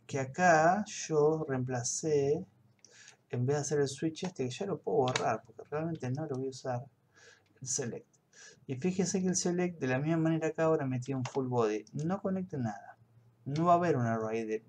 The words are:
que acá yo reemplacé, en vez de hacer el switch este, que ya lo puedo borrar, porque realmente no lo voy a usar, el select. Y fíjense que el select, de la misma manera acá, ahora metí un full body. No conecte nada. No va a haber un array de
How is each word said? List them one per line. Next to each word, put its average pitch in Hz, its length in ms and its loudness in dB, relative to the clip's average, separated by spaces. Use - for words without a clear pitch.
que 143 120 -6
acá 175 680 4
yo 156 640 2
reemplacé, 139 960 0
en 123 180 -2
vez 143 100 2
de 147 40 0
hacer 147 200 0
el 139 80 2
switch 160 360 -4
este, 180 200 -4
que 123 60 -4
ya 196 160 -6
lo 165 140 -4
puedo - 180 -2
borrar, 127 460 0
porque - 260 -20
realmente 151 400 -4
no 151 160 -4
lo 135 100 -4
voy 135 100 -4
a 131 40 -6
usar, 127 340 -6
el 127 80 -12
select. - 400 -6
Y 135 100 -6
fíjense 185 440 0
que 185 80 0
el 180 80 0
select, 175 420 0
de 131 80 -2
la 127 140 2
misma 160 160 2
manera 160 320 2
acá, 160 160 0
ahora 160 200 4
metí 131 300 -2
un 127 100 -2
full 131 220 -2
body. 113 460 0
No 160 280 -2
conecte 185 380 -4
nada. 110 400 -6
No 151 220 0
va 175 80 8
a - 20 6
haber 170 200 2
un 120 100 0
array 113 380 -2
de 110 240 -4